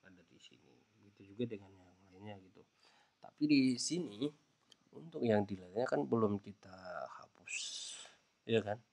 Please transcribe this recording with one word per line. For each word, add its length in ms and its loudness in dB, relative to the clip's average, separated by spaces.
ada 240 -20
di 80 -20
sini. 380 -20
Begitu 320 -20
juga 160 -2
dengan 240 -12
yang 200 -20
lainnya 360 -14
gitu. 160 -20
Tapi 280 -6
di 140 8
sini 480 -4
untuk 320 -6
yang 240 6
di 80 -4
lainnya 320 -2
kan 160 4
belum 400 4
kita 320 -16
hapus, 360 -14
ya 160 4
kan? 160 -4